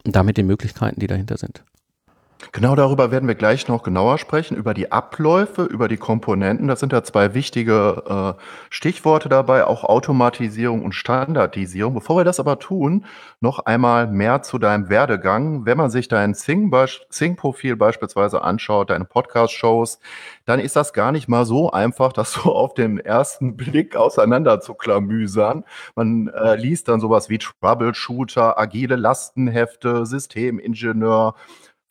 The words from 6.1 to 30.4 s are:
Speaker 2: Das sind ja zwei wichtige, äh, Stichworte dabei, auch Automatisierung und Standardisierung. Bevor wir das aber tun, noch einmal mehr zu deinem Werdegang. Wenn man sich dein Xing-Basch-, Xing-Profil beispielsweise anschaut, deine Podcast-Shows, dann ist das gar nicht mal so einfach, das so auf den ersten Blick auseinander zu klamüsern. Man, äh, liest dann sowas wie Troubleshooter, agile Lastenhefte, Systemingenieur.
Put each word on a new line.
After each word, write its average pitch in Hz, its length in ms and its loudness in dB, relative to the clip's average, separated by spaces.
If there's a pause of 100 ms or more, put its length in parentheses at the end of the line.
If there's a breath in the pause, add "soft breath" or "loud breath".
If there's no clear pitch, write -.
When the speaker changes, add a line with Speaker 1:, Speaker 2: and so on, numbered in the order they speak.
Speaker 2:
Das 135 120 -2
sind 131 100 -2
ja 120 120 2
zwei 101 320 2
wichtige, 104 1040 0
äh, - 40 -20 (280 loud breath)
Stichworte 156 580 0
dabei, 131 380 4
auch - 180 -2
Automatisierung 120 1000 0
und 95 120 -6
Standardisierung. 113 1000 -2
Bevor 131 240 -2
wir 180 80 4
das 175 160 0
aber 139 180 -2
tun, 185 460 -2 (360 loud breath)
noch 123 180 -2
einmal 117 480 2
mehr 107 340 0
zu 135 180 -8
deinem 104 300 0
Werdegang. 113 800 0
Wenn 123 100 2
man 147 140 0
sich 123 180 -4
dein 104 240 2
Xing-Basch-, 143 800 0
Xing-Profil 139 640 -4
beispielsweise 104 640 0
anschaut, 101 480 -2
deine 90 160 -2
Podcast-Shows, 117 920 0 (480 loud breath)
dann 127 140 2
ist - 160 -2
das 147 180 0
gar 110 180 2
nicht 147 160 -4
mal 120 160 2
so 131 260 0
einfach, 123 440 0
das - 180 -4
so - 220 0
auf 117 180 0
den 110 260 0
ersten 120 600 -2
Blick 147 380 -2
auseinander 117 640 4
zu - 120 -16
klamüsern. 107 920 -2 (300 loud breath)
Man, 113 340 0
äh, 110 280 0
liest 131 320 -4
dann 113 120 2
sowas 110 280 2
wie 110 80 -2
Troubleshooter, 117 1200 -2
agile 117 380 -2
Lastenhefte, 120 1120 -2
Systemingenieur. 113 1300 -2 (560 loud breath)